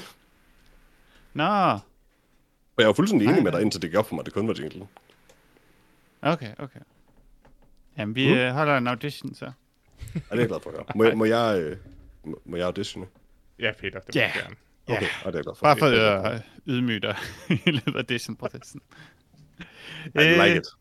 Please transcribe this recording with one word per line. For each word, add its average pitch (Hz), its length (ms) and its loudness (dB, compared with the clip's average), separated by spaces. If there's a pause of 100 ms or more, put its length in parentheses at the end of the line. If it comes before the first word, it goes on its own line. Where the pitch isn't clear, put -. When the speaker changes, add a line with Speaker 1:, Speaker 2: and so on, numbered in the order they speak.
(1300)
Speaker 1:
Nå. 147 100 -2
Speaker 2:
Og 175 380 2 (1000)
jeg 110 40 8
var 104 60 8
fuldstændig 160 320 4
Speaker 1:
Nej, 139 80 6
Speaker 2:
enig 165 100 4
med 90 80 2
Speaker 1:
nej. 85 80 0
Speaker 2:
dig, 107 60 2
indtil 98 160 -2
det 87 80 -6
gik 87 100 0
op 110 80 2
for 87 80 -8
mig, 71 60 -6
at 65 40 -14
det - 80 -10
kun 101 140 -2
var 98 120 -2
jingle. 90 280 -12 (1300)
Speaker 1:
Okay, 147 360 -4
okay. - 220 -16 (1160)
Jamen, 107 180 -6
vi, 135 120 2
Speaker 2:
Mm. 151 120 6
Speaker 1:
øh, 127 120 0
holder 143 260 2
en 120 100 0
audition, 135 480 -6
så. 139 100 -14
Speaker 2:
Ja, 131 60 -14 (680)
det - 120 -8
er 104 80 -4
jeg 117 80 2
glad 85 120 -6
for - 100 -12
at 78 60 -12
høre. 80 100 -12 (100)
Må 107 80 4
jeg, 110 140 6
må 110 80 2
jeg, 110 360 2
øh, 78 160 -6 (460)
må, 80 220 -12
må 85 120 -10
jeg 87 80 -2
auditione? 92 420 -6 (520)
Speaker 3:
Ja, 107 200 -2
Peter, 95 200 -10
det - 160 -10
må 143 60 2
Speaker 1:
Ja. 104 140 0
Speaker 3:
du 104 40 -6
gerne. 92 160 -12 (320)
Speaker 1:
Ja. 120 100 -4
Speaker 2:
Okay, 95 100 -2 (180)
og 92 80 -6
det - 20 -8
er - 40 -4
jeg 71 40 -6
glad 78 120 -12
for. - 100 -4
Speaker 1:
Bare 147 120 6
for 151 100 2
Speaker 2:
Det 120 120 4
er 110 120 4
jeg 98 100 0
glad 107 100 -4
Speaker 1:
at, 117 60 -6
øh, 113 40 -10 (260)
ydmyge 123 320 -2
dig 101 160 -4 (260)
<laughs> - 240 -2
i 175 60 4
løbet 135 240 -4
af - 20 -4
auditionprocessen. 123 840 -8 (1200)
Speaker 2:
I 147 140 -2
like 165 220 8 (100)
Speaker 1:
Øh, 165 40 4
Speaker 2:
it. 160 80 0 (180)